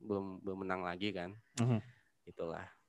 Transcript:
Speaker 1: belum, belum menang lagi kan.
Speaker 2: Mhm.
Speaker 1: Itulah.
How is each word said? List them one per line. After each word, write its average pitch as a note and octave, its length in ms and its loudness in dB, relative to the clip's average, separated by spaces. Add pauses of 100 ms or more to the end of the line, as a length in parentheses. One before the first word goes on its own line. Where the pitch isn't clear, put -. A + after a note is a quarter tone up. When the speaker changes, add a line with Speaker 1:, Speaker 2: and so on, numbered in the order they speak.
Speaker 1:
belum, G2 400 0
belum F#2+ 240 -2
menang F#2 160 0
lagi F2+ 320 0
kan. F2+ 160 -2 (320)
Speaker 2:
Mhm. A#2+ 160 6 (480)
Speaker 1:
Itulah. E2+ 400 -6 (220)